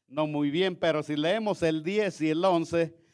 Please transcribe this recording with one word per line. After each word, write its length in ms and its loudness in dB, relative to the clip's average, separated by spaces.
no 220 -2
muy 220 -2
bien, 260 0
pero 260 0
si 140 -4
leemos 480 0
el 180 0
diez 380 -2
y 100 2
el 140 0
once, 520 2